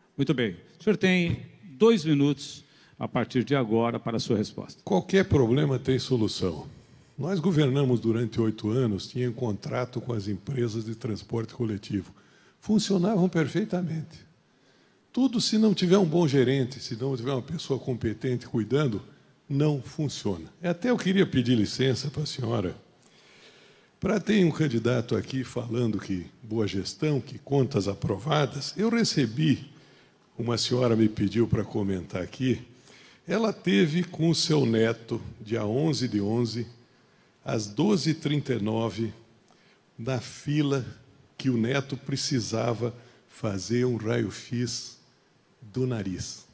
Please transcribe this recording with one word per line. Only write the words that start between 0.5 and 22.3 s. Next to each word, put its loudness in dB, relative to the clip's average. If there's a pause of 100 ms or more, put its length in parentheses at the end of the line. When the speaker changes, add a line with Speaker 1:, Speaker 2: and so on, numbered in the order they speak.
Speaker 1:
O -20
senhor 4
tem 2 (200)
dois 4
minutos 0 (340)
a -6
partir 0
de 0
agora 0
para -4
a -2
sua 0
resposta. -8
Speaker 2:
Qualquer 2
problema 4
tem 0
solução. -2 (520)
Nós -2
governamos 4
durante 0
oito 0
anos, 0
tinha -4
contrato -4
com -6
as -4
empresas -4
de -8
transporte -6
coletivo. -4 (480)
Funcionavam 2
perfeitamente. -2 (880)
Tudo, 2
se 2
não 6
tiver 6
um 4
bom 4
gerente, 4
se -8
não -4
tiver -4
uma -2
pessoa -4
competente -4
cuidando, 0 (440)
não 0
funciona. -6 (160)
Até -2
eu 4
queria 2
pedir 2
licença 0
pra -6
senhora. -2 (1300)